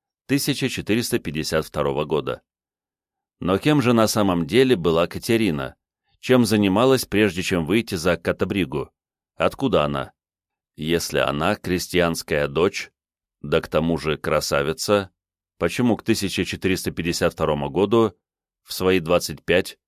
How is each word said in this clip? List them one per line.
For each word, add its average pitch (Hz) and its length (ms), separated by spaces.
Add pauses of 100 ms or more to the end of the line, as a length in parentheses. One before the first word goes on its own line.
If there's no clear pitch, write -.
(260)
тысяча 135 420
четыреста 113 500
пятьдесят 78 480
второго 71 380
года. 69 380 (1000)
Но 92 180
кем 147 240
же 120 120
на 113 160
самом 90 380
деле 123 280
была 85 320
Катерина? 87 680 (420)
Чем 123 240
занималась, 107 640
прежде 98 360
чем 87 240
выйти 104 300
за 85 220
Катабригу? 87 760 (460)
Откуда 87 480
она? 69 260 (640)
Если 78 440
она 73 360
крестьянская 82 960
дочь, 82 420 (480)
да 76 220
к - 80
тому 82 280
же 76 200
красавица, 76 920 (460)
почему 104 380
к - 80
тысяча 101 400
четыреста 92 480
пятьдесят 82 400
второму 73 380
году, 104 420 (520)
в - 100
свои 92 260
двадцать 85 460
пять, 90 420